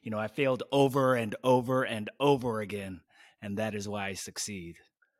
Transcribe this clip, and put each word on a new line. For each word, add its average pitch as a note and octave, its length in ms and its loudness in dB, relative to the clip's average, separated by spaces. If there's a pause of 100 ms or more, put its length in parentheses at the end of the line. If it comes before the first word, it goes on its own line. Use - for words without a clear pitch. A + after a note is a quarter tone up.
you A2+ 80 -8
know, G#2+ 80 -4
"I A2 80 -4
failed C3 340 0 (100)
over C3+ 440 4
and A2+ 280 -2
over B2+ 400 4
and G#2+ 260 -4 (100)
over B2+ 420 2
again, G2 400 -8 (400)
and G2+ 160 -6
that G#2+ 160 -2
is G#2 160 -6
why G2+ 200 -4
I G2 40 -6
succeed." F2 600 -8 (440)